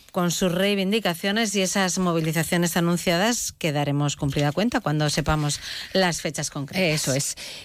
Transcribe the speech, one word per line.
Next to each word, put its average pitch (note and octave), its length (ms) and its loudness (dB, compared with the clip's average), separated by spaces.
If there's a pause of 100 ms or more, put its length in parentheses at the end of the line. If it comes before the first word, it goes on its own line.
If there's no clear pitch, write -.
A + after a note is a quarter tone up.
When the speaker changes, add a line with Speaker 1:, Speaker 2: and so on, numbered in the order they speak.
(120)
Speaker 1:
con F3 180 0
sus F3 220 2
reivindicaciones G3 1040 0
y G3+ 60 2
esas F#3 380 0
movilizaciones E3+ 760 2
anunciadas F3 760 2
que D#3 180 -2
daremos C#3+ 460 0
cumplida D3 340 0
cuenta A3+ 300 0
cuando D3+ 280 0
sepamos D3+ 520 0 (320)
las F3+ 260 2
fechas D3 300 -6
concretas. D#3 520 -2
Speaker 2:
Eso C#3 120 0
es. C#3 220 -2 (280)